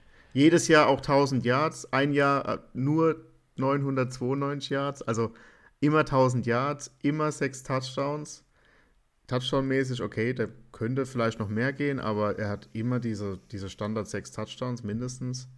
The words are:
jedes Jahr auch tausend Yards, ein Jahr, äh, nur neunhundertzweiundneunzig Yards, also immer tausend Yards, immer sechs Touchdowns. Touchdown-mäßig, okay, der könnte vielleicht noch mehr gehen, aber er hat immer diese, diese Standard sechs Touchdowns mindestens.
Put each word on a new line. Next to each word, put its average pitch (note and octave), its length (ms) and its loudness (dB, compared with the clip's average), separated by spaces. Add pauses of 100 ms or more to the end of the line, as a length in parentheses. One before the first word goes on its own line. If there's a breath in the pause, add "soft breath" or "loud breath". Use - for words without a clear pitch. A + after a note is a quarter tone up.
(320 soft breath)
jedes D#3+ 340 6
Jahr D3+ 200 8
auch B2+ 160 4
tausend C#3 420 2
Yards, C#3+ 480 0
ein C#3 200 2
Jahr, C#3 360 2
äh, A2 100 -2 (140)
nur D#3 540 2 (300)
neunhundertzweiundneunzig C3+ 1120 -2
Yards, C#3 320 -4
also A2+ 320 -2 (460 loud breath)
immer D3+ 240 4
tausend B2+ 420 2
Yards, C3 560 -2
immer D3+ 300 0
sechs - 300 -6
Touchdowns. C#3 840 -6 (840 soft breath)
Touchdown-mäßig, C3 760 -2
okay, A2 300 -2
der A#2+ 160 -2 (240)
könnte B2+ 340 -2
vielleicht A#2 320 -2
noch G#2 100 -4
mehr A#2 240 0
gehen, C#3 280 -2
aber G#2 380 0
er G#2 100 -4
hat G2+ 240 -6
immer A#2+ 260 -2
diese, G#2 420 -4 (100)
diese G2 180 -8
Standard G#2+ 400 -4
sechs G2+ 220 -8
Touchdowns B2 520 -8
mindestens. B2 760 -6